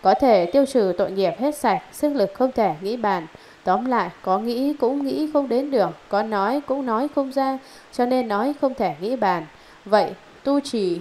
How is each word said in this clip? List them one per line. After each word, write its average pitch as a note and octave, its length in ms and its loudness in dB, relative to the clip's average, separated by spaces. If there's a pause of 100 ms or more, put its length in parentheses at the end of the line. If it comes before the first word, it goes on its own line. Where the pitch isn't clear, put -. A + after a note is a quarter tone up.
có F#3+ 120 6
thể G#3 320 4
tiêu C4+ 200 4
trừ G#3 320 2
tội G3 120 0
nghiệp F#3+ 280 0
hết C#4+ 160 -2
sạch, G#3 280 0 (100)
sức D4 220 -2
lực G3 200 0
không B3+ 180 0
thể G3 300 0
nghĩ G#3 140 -4
bàn. G3 300 -2 (380)
Tóm F#3+ 200 2
lại, A3 260 0 (120)
có F#3+ 160 0
nghĩ A#3+ 340 -2
cũng C#4 320 0
nghĩ C#4+ 280 -2
không C#4+ 160 0
đến C4+ 220 0
được, G3+ 200 2 (180)
có G3+ 140 0
nói A3 440 0
cũng C4+ 200 -4
nói A#3+ 280 0
không C4+ 180 -2
ra, C4+ 260 0 (340)
cho B3 140 0
nên B3 220 0
nói A3 320 0
không C4 140 0
thể F3+ 260 -2
nghĩ A3+ 160 -4
bàn. F#3 300 0 (380)
Vậy, G3+ 260 4 (340)
tu C#4+ 160 2
trì F#3+ 400 -2